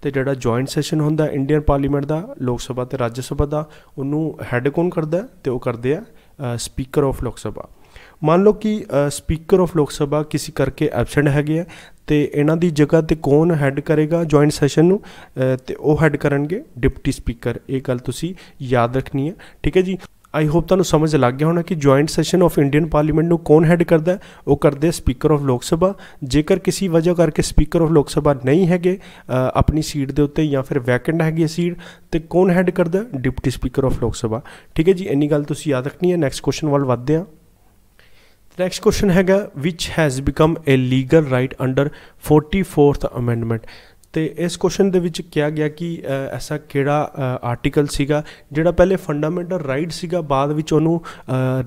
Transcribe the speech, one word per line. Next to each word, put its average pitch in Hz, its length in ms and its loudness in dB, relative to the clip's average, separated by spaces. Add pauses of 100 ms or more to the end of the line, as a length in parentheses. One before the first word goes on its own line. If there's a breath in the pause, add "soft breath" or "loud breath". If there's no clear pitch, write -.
ਤੇ 147 100 -4
ਜਿਹੜਾ 135 220 -2
ਜੁਆਇੰਟ 127 340 0
ਸੈਸ਼ਨ 156 340 -2
ਹੁੰਦਾ 151 260 0
ਇੰਡੀਅਨ 147 340 0
ਪਾਰਲੀਮੈਂਟ 143 440 0
ਦਾ, 170 360 -6
ਲੋਕ 123 180 -2
ਸਭਾ 127 260 -6
ਤੇ 127 120 -8
ਰਾਜ 120 220 -4
ਸਭਾ 143 260 -2
ਦਾ, 151 240 -4 (280 loud breath)
ਉਹਨੂੰ 147 400 -4 (160)
ਹੈਡ 123 160 0
ਕੌਣ 170 200 -2
ਕਰਦਾ 165 280 -4
ਹੈ? 208 60 -4 (200)
ਤੇ 131 80 -2
ਉਹ 120 80 -4
ਕਰਦੇ 123 360 -4
ਆ, 202 60 -8
ਅ, - 540 -12
speaker 135 580 -2
of - 100 -6
ਲੋਕ - 140 -6
ਸਭਾ। - 320 -10 (540 loud breath)
ਮੰਨ 170 200 4
ਲਓ 208 100 6
ਕਿ, 214 360 -4
ਅ, 143 180 0
speaker 165 580 0
of 156 100 -4
ਲੋਕ 147 160 2
ਸਭਾ 151 320 -2
ਕਿਸੇ 147 280 -6
ਕਰਕੇ 135 420 -2
ਐਬਸੈਂਟ 139 340 0
ਹੈਗੇ 151 320 0
ਆ, 175 60 -6 (420 loud breath)
ਤੇ 147 260 2
ਇਹਨਾਂ 147 240 2
ਦੀ 175 120 2
ਜਗ੍ਹਾ 151 320 4
ਤੇ 160 140 0
ਕੌਣ 160 400 2
ਹੈਡ 143 240 0
ਕਰੇਗਾ 156 440 0
ਜੁਆਇੰਟ 151 280 4
ਸੈਸ਼ਨ 156 340 2
ਨੂੰ? 196 180 4
ਅ, - 520 -4
ਤੇ - 200 -8
ਉਹ 147 260 2
ਹੈਡ 151 160 2
ਕਰਨਗੇ 147 460 -2 (160)
ਡਿਪਟੀ 131 320 -2
ਸਪੀਕਰ। 120 480 -6 (100)
ਇਹ 131 180 -4
ਗੱਲ 127 100 0
ਤੁਸੀਂ 160 380 -8 (260 loud breath)
ਯਾਦ 123 360 0
ਰੱਖਣੀ 135 320 -4
ਹੈ, 208 40 -10 (300 loud breath)
ਠੀਕ 156 140 0
ਹੈ 185 40 4
ਜੀ। 185 160 -2 (460 loud breath)
I 151 40 2
hope 160 140 2
ਤੁਹਾਨੂੰ 180 240 2
ਸਮਝ 156 300 2
ਲੱਗ 127 180 4
ਗਿਆ 147 140 0
ਹੋਣਾ 170 140 0
ਕਿ 170 140 -4
joint 143 300 4
session 175 420 2
of 156 160 2
Indian 147 220 2
Parliament 151 420 2
ਨੂੰ 170 120 2
ਕੌਣ 160 260 6
ਹੈਡ 170 180 4
ਕਰਦਾ 165 300 2
ਹੈ। 202 60 -4 (280 loud breath)
ਉਹ 143 100 4
ਕਰਦੇ 143 300 0
ਆ - 20 4
speaker 147 500 0
of 139 80 -4
ਲੋਕ 123 160 0
ਸਭਾ। 185 320 0 (280 loud breath)
ਜੇਕਰ 151 360 2
ਕਿਸੇ 196 280 -2
ਵਜ੍ਹਾ 165 260 2
ਕਰਕੇ 165 280 2
speaker 160 460 2
of 160 60 0
ਲੋਕ 143 160 4
ਸਭਾ 147 360 0
ਨਹੀਂ 160 220 4
ਹੈਗੇ, 180 300 0
ਅ, - 340 -16 (240)
ਆਪਣੀ 151 260 2
ਸੀਟ 143 300 -6
ਦੇ 143 100 0
ਉੱਤੇ 147 260 0
ਜਾਂ 135 160 -2
ਫਿਰ 143 160 -4
ਵੈਕੈਂਟ 127 420 -2
ਹੈਗੀ 160 200 0
ਹੈ 156 60 2
ਸੀਟ, 175 300 -2 (340 loud breath)
ਤੇ 165 80 0 (100)
ਕੌਣ 180 220 4
ਹੈਡ 180 180 2
ਕਰਦਾ 175 300 0
ਹੈ? 226 60 -6 (100)
ਡਿਪਟੀ 127 340 -2
speaker 127 440 -2
of - 80 -4
ਲੋਕ 113 140 -2
ਸਭਾ, 113 260 -6 (340 loud breath)
ਠੀਕ 165 140 2
ਹੈ 190 40 8
ਜੀ। 185 120 -2
ਇੰਨੀ 143 220 0
ਗੱਲ 147 160 0
ਤੁਸੀਂ 147 280 -4
ਯਾਦ 127 140 0
ਰੱਖਣੀ 180 260 -2
ਹੈ। 175 60 0
ਨੈਕਸਟ 139 240 -2
ਕੁਐਸਚਨ 147 260 -2
ਵੱਲ 139 180 2
ਵੱਧਦੇ 127 300 0
ਹਾਂ। 165 100 -2 (1300 soft breath)
ਨੈਕਸਟ 185 220 -4
ਕੁਐਸਚਨ 208 280 2
ਹੈਗਾ, 190 500 2
which 165 320 -4
has 139 380 0
become 160 260 2
a 135 220 2
legal 131 460 4
right 131 440 -2
under 143 220 0 (100)
forty-fourth 151 1200 0
amendment? 117 380 -2 (540 loud breath)
ਤੇ 160 240 -4
ਇਸ 170 200 -4
ਕੁਐਸਚਨ 190 340 0
ਦੇ 185 80 2
ਵਿੱਚ 175 220 -4
ਕਿਹਾ 151 280 -2
ਗਿਆ 151 200 -2
ਕਿ, 165 360 -8
ਅ, 135 300 -6
ਐਸਾ 151 220 -8
ਕਿਹੜਾ, 143 580 -2
ਅ, 127 300 -4
ਆਰਟੀਕਲ 143 420 0
ਸੀਗਾ 147 360 -2 (280 loud breath)
ਜਿਹੜਾ 160 200 0
ਪਹਿਲੇ 180 240 4
ਫੰਡਾਮੈਂਟਲ 170 600 -4
ਰਾਈਟ 151 360 -4
ਸੀਗਾ, 170 300 -6
ਬਾਅਦ 143 300 0
ਵਿੱਚ 156 220 -2
ਉਹਨੂੰ, 160 320 2
ਅ, - 260 -12 (360)